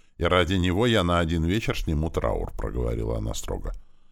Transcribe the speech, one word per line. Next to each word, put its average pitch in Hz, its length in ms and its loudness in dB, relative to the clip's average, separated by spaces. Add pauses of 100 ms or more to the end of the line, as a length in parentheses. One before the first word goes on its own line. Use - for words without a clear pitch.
(180)
и 95 60 -2
ради 87 300 4
него 90 320 2
я 113 180 4
на 87 160 4
один 82 240 0
вечер 101 340 0
сниму 78 320 0
траур", — - 480 -2
проговорила 57 600 -4
она 55 160 -4
строго. - 400 -6 (380)